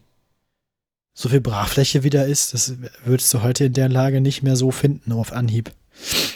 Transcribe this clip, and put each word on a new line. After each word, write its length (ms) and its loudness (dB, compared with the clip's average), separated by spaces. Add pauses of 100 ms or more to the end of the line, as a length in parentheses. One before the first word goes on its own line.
(1120)
so 160 -6
viel 120 4
Brachfläche, 600 0
wie 60 2
da 140 2
ist, 300 -2
das 200 -2 (320)
würdest 280 2
du 80 0
heute 240 2
in 80 2
der 160 2
Lage 320 2
nicht 220 0
mehr 120 2
so 160 2
finden 420 -2
auf 180 -4
Anhieb. 400 -2 (640)